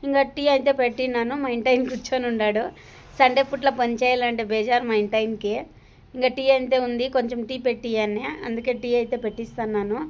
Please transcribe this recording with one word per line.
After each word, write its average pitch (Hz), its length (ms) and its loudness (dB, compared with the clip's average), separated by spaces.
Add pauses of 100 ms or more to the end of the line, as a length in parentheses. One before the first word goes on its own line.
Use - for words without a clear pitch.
ఇంకా 277 200 2
టీ 277 240 -4
అయితే 269 240 4
పెట్టినాను, 247 640 0
మా 277 140 -2
ఇంటి 240 200 0
ఆయన 254 140 4
కూర్చొని 254 440 -4
ఉన్నాడు. 214 360 2 (520)
సండే 262 280 4
పూట్ల 277 260 0
పని 240 260 0
చేయాలంటే 240 480 0
బేజారు 220 420 0
మా 226 100 0
ఇంటి 208 220 0
ఆయనకి. 220 360 -2 (600)
ఇంకా 254 160 2
టీ 262 200 -4
అయితే 254 300 4
ఉంది, 240 300 -2
కొంచెం 240 340 -2
టీ 254 140 -8
పెట్టి 240 400 -2
అని, 214 280 -2 (200)
అందుకే 233 280 -4
టీ 226 220 -6
అయితే 240 220 0
పెట్టిస్తాను. 220 800 -4 (100)